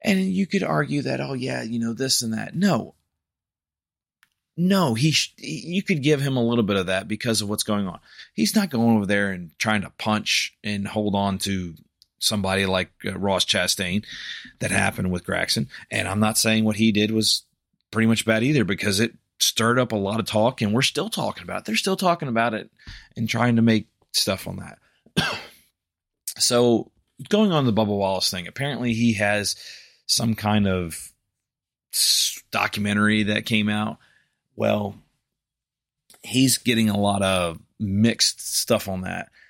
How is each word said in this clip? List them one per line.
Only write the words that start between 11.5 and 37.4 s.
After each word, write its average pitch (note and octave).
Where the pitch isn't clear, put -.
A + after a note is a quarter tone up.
somebody G2
like, F#2
uh, G2
Ross F#2+
Chastain F#2
that -
happened F#2+
with F2
Gragson. F2+
And G#2
I'm G2
not A2
saying A2
what G#2+
he A2
did G#2
was A2
pretty A2+
much A2+
bad A2
either, C3+
because F#2+
it A#2
stirred A#2
up B2
a A2
lot G2+
of G2
talk, A2
and G#2
we're B2+
still D#3+
talking A2+
about F#2
it. -
They're A3
still F#3+
talking E3+
about A#2
it G#2+
and A2
trying A#2
to A2+
make A2+
stuff -
on F#2+
that. F2+
<clears throat> -
So A#2+
going G#3
on D3
the A#2+
Bubba G#2
Wallace G2
thing, F2+
apparently B2
he A2+
has G#2
some A2+
kind G#2
of F2+
s-, -
documentary G#2
that G#2
came G#2+
out. G#2+
Well, G#2
he's C3
getting A2+
a G2+
lot G2+
of F2+